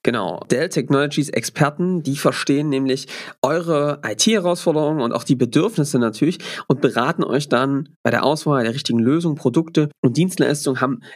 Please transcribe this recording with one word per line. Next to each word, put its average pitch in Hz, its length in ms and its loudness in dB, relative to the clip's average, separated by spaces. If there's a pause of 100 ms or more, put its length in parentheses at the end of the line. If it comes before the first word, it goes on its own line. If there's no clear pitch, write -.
Genau. 101 480 -2
Dell 131 180 0
Technologies 143 640 0
Experten, 151 720 0
die 139 160 -4
verstehen 147 520 0
nämlich 135 380 0 (360)
eure 147 600 0
I-T-Herausforderungen 156 1000 0
und 117 100 0
auch - 140 -4
die 139 100 4
Bedürfnisse 143 640 2
natürlich 120 400 0 (260)
und 135 160 0
beraten 139 420 -2
euch 143 260 -2
dann 135 400 0 (120)
bei 120 80 0
der 120 140 0
Auswahl 143 400 0
der 113 100 0
richtigen 120 240 -2
Lösung, 147 380 2
Produkte 151 560 0 (100)
und 127 160 2
Dienstleistungen, 143 640 0
haben 127 220 -2 (120)